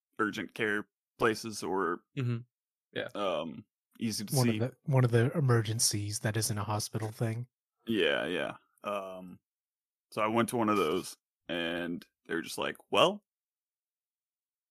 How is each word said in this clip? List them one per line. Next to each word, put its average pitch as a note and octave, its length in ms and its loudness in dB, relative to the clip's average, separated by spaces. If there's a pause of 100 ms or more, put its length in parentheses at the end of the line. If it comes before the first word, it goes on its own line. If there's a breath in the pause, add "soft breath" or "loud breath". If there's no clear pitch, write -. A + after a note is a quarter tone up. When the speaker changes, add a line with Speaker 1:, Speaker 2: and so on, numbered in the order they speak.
(200)
Speaker 1:
urgent G#2+ 340 -4
care G#2 340 -2 (320)
places A2 440 0
or, F2 380 0 (160)
Speaker 2:
Mm-hmm. A#2+ 200 -2 (560)
Yeah. - 220 -6
Speaker 1:
um, E2 500 -4 (340)
easy G#2+ 260 -4
to A#2 80 -8
Speaker 3:
One B2+ 160 4
Speaker 1:
see. - 0 -
Speaker 3:
of G#2+ 100 0
the, A#2+ 160 -4 (100)
one C3 200 4
of A2 60 2
the A#2+ 260 4
emergencies A2 840 2
that G#2+ 180 -2
isn't G#2+ 200 -2
a G2+ 60 -2
hospital G#2+ 480 -4
thing. A#2 360 -4 (400)
Speaker 1:
Yeah, D2+ 380 2
yeah. D#2+ 280 -2 (300)
Um, F#2 560 -8 (720)
so A2 100 -4
I G#2+ 60 2
went A2+ 220 4
to B2+ 80 -2
one A2 120 2
of G#2 80 4
those, E2+ 400 0 (320)
and E2+ 560 -4 (220)
they F2 80 -4
were E2 60 -2
just - 160 -10
like, C#2+ 200 -4 (140)
"Well, E3 320 4 (1500)